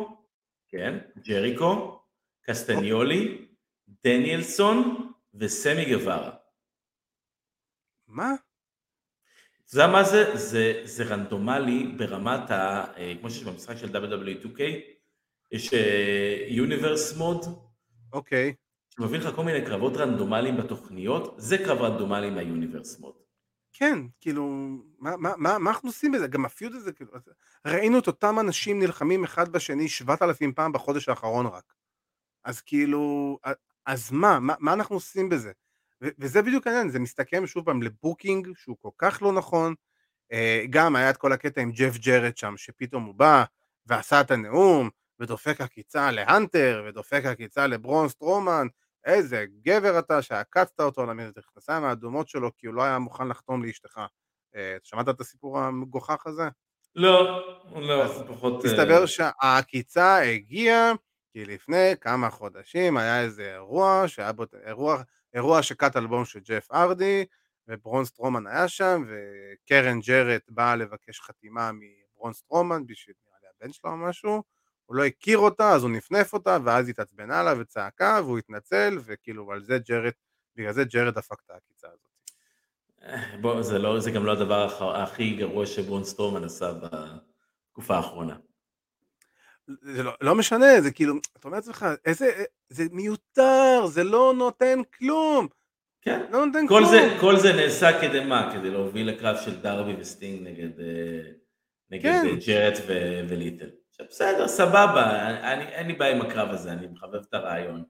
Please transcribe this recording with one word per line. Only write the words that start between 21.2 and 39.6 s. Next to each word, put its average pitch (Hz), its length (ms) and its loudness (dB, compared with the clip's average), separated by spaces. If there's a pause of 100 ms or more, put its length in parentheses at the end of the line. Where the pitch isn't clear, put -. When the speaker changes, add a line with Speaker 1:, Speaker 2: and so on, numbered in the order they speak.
Speaker 1:
זה 120 200 -2
קרב 160 240 0
רנדומלי 101 480 -2
מהיוניברס 82 680 -8
מוד. 69 160 -20 (600)
Speaker 2:
כן, 277 220 0 (220)
כאילו, 147 220 -4 (560)
מה, 160 180 -8
מה, 175 200 -4
מה, 175 200 0
מה 185 120 0
אנחנו 226 200 -4
עושים 285 220 -2
בזה? 196 160 0
גם 131 180 -2
הפיוד 233 280 -10
הזה, 208 200 -12
כאילו, 120 180 -20 (540)
ראינו 214 340 2
את 233 80 -2
אותם 208 320 0
אנשים 202 400 -2
נלחמים 180 440 0
אחד 170 260 -2
בשני 156 380 -4
שבעת 131 340 -2
אלפים 147 320 0
פעם 156 180 -2
בחודש 139 380 -6
האחרון 120 360 -2
רק. 90 280 -12 (720)
אז 120 180 -10
כאילו, 143 840 -2
א-, 131 80 -6 (340)
אז 123 260 -6
מה? 165 280 4
מה, 135 200 0
מה 156 140 0
אנחנו 208 220 -4
עושים 190 340 -4
בזה? 117 220 -2 (500)
ו-, 139 80 -6 (100)
וזה 139 220 2
בדיוק 247 260 0
העניין, 233 220 0
זה 127 100 -4
מסתכם 175 480 -4
שוב 170 180 -8
פעם 135 180 0
לבוקינג 180 720 -4
שהוא - 260 -14
כל 208 160 -14
כך 196 240 0
לא 202 120 2
נכון. 165 400 0 (580)